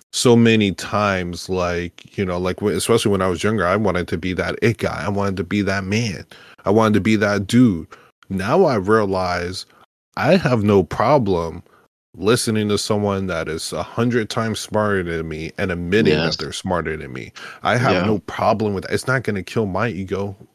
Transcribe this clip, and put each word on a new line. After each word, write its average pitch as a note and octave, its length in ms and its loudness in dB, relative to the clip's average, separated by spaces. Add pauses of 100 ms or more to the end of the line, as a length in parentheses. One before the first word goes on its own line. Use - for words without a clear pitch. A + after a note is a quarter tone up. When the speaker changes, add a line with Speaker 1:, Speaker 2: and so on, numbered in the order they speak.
(140)
Speaker 1:
so A#2+ 240 6
many A2 360 6
times, F#2 760 -2
like, F2 680 -4
you G2+ 80 0
know, F2+ 140 -2
like, F2+ 220 -2
when, G2+ 140 0
especially A2+ 360 2
when F#2+ 100 2
I F#2 60 2
was F2 160 -2
younger, G#2 220 0
I F#2 100 2
wanted F2+ 340 0
to G2 80 -2
be F#2 160 -4
that E2+ 280 -4
it A2 160 2
guy. A#2+ 280 -4
I G#2+ 40 -4
wanted G2 280 -2
to G2 60 -2
be G#2 200 -2
that F#2+ 200 -2
man. G#2 420 -4 (400)
I G2 60 2
wanted A2 240 4
to G2+ 60 4
be A2 160 2
that G2+ 300 0
dude. A2 400 4 (420)
Now G#2 360 2
I C3+ 100 2
realize F#2 880 0 (520)
I D#3 200 4
have B2 260 2
no G2+ 200 6
problem F#2 800 0 (540)
listening G#2+ 520 0
to G#2 80 0
someone G2+ 500 -2
that E2 200 -4
is D#2+ 260 -8
a E2 100 -4
hundred A#2 460 -2
times A2+ 300 -4
smarter G#2 440 0
than E2 240 -6
me D#2+ 300 -8
and F#2+ 140 -2
admitting F2 500 2
Speaker 2:
Yes. - 20 0
Speaker 1:
that D#2 140 -2
they're D2+ 140 -8
smarter D#2+ 460 -4
than C#2 160 -14
me. B1 180 -12 (320)
I G#2 140 2
have G2+ 220 2
Speaker 2:
Yeah. - 20 0
Speaker 1:
no G#2 180 0
problem G#2 540 0
with F#2 120 -4
that. - 80 -6
It's - 140 -2
not C3 160 0
gonna G2+ 200 -4
kill A2+ 220 -2
my G2 240 -2
ego. F#2+ 460 -6 (200)